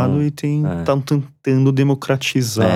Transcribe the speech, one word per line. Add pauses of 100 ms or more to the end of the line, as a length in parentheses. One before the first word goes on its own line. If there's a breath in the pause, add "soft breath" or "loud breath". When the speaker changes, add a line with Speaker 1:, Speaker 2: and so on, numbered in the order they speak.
(120)
Speaker 1:
população
Speaker 2:
e
tem,
Speaker 1:
É.
Speaker 2:
tá
tentando
democratizar